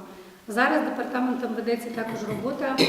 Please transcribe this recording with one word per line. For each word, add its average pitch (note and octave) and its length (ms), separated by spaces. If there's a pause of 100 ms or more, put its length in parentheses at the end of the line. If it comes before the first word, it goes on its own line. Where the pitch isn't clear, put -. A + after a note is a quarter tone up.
(480)
Зараз C4 360
департаментом B3 720
ведеться A3+ 360
також A3 380
робота C4 480 (120)